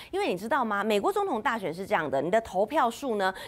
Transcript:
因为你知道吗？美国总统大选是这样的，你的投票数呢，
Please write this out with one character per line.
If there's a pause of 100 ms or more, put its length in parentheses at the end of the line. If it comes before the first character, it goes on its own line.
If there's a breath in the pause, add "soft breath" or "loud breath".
(120)
因
为
你
知
道
吗？
美
国
总
统
大
选
是
这
样
的，
你
的
投
票
数
呢， (140 loud breath)